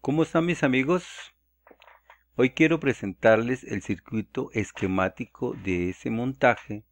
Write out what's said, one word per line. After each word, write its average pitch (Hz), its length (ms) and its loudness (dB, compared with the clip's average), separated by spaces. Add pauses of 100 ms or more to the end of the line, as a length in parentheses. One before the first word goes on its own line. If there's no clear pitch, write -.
¿Cómo 151 200 0
están 165 240 0
mis 175 160 -2
amigos? 139 420 2 (1300)
Hoy 127 180 2
quiero 160 280 2
presentarles 117 840 2
el - 180 -8
circuito 107 720 -6
esquemático 95 960 -2 (100)
de 90 280 0
ese - 180 -10
montaje 117 840 0